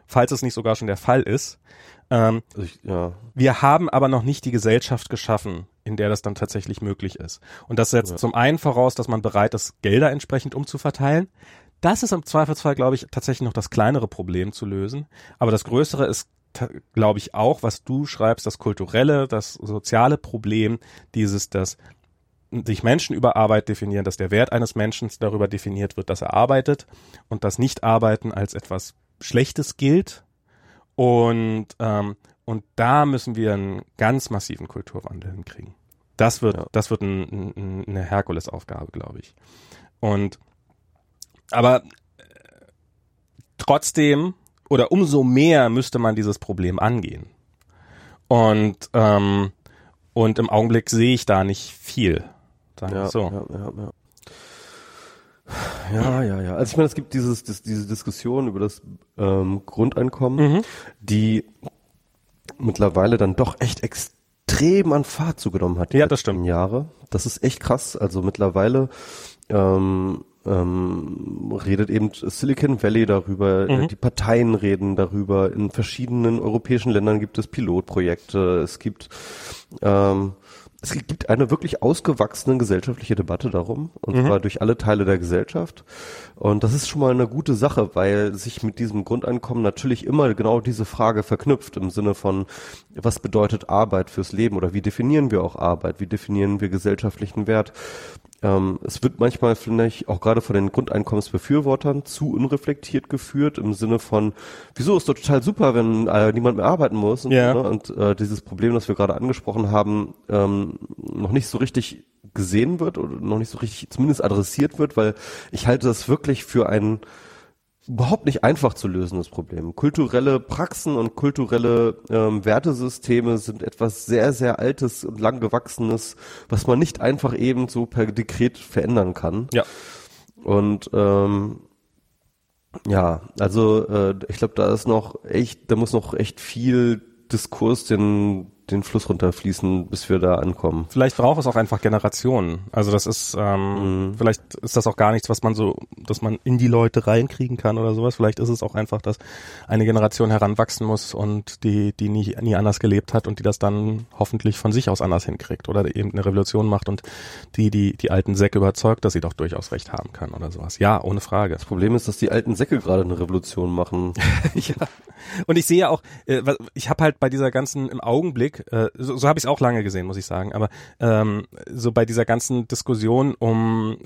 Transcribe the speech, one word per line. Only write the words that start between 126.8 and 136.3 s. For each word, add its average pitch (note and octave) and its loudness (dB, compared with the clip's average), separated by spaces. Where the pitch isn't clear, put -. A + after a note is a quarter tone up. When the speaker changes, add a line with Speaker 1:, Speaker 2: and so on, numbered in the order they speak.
Speaker 2:
einfach C3 0
eben B2 0
so A#2+ -2
per A2+ 0
Dekret A2+ -2
verändern G2 0
kann. F#2+ -4
Speaker 1:
Ja. - 2
Speaker 2:
Und, G2+ 0
ähm, G2+ 2
ja, F2+ 2
also, G#2+ 4
äh, G2 0
ich G2 -8
glaub, - -2
da G2+ 2
ist A2 -2
noch A2 -2
echt, - -4
da A2+ 6
muss A2+ 0
noch A2 -2
echt - -4